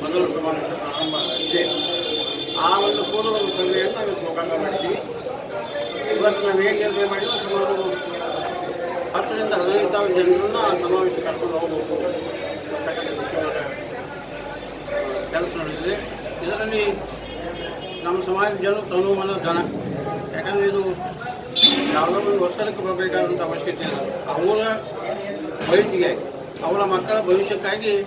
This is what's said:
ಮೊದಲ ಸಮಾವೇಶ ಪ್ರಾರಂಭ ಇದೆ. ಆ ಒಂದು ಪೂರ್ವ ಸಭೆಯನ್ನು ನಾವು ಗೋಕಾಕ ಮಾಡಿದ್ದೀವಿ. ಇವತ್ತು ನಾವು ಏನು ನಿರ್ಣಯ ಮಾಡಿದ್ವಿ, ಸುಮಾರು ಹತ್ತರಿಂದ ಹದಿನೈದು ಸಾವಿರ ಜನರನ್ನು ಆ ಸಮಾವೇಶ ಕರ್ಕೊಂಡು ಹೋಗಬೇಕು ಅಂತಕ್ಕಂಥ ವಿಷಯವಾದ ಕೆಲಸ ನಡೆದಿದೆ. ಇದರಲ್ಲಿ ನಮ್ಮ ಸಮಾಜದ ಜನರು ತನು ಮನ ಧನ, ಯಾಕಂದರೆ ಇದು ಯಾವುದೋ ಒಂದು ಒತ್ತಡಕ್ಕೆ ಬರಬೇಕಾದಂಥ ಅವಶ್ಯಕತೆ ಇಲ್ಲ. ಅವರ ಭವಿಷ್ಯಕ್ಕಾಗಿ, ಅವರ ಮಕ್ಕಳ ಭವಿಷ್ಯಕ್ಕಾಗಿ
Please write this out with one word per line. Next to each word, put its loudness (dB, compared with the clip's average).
ಮೊದಲ 2
ಸಮಾವೇಶ -2
ಪ್ರಾರಂಭ -2
ಇದೆ. 4
ಆ 6
ಒಂದು 2
ಪೂರ್ವ 2
ಸಭೆಯನ್ನು 2
ನಾವು -2
ಗೋಕಾಕ -2
ಮಾಡಿದ್ದೀವಿ. 0
ಇವತ್ತು 4
ನಾವು 4
ಏನು 4
ನಿರ್ಣಯ 2
ಮಾಡಿದ್ವಿ, 0
ಸುಮಾರು 2
ಹತ್ತರಿಂದ 0
ಹದಿನೈದು 4
ಸಾವಿರ 4
ಜನರನ್ನು 6
ಆ 4
ಸಮಾವೇಶ 2
ಕರ್ಕೊಂಡು -2
ಹೋಗಬೇಕು -2
ಅಂತಕ್ಕಂಥ -4
ವಿಷಯವಾದ -2
ಕೆಲಸ 0
ನಡೆದಿದೆ. -4
ಇದರಲ್ಲಿ -2
ನಮ್ಮ 0
ಸಮಾಜದ 2
ಜನರು 2
ತನು 4
ಮನ -2
ಧನ, 2
ಯಾಕಂದರೆ 2
ಇದು 2
ಯಾವುದೋ 4
ಒಂದು 4
ಒತ್ತಡಕ್ಕೆ -2
ಬರಬೇಕಾದಂಥ 0
ಅವಶ್ಯಕತೆ -4
ಇಲ್ಲ. -4
ಅವರ 4
ಭವಿಷ್ಯಕ್ಕಾಗಿ, 4
ಅವರ 2
ಮಕ್ಕಳ 2
ಭವಿಷ್ಯಕ್ಕಾಗಿ 2